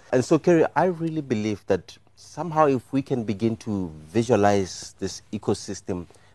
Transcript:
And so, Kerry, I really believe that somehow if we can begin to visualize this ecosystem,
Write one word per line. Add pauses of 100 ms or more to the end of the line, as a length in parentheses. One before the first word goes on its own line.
(140)
And
so,
Kerry, (120)
I
really
believe
that (180)
somehow
if
we
can
begin
to (160)
visualize
this (120)
ecosystem, (300)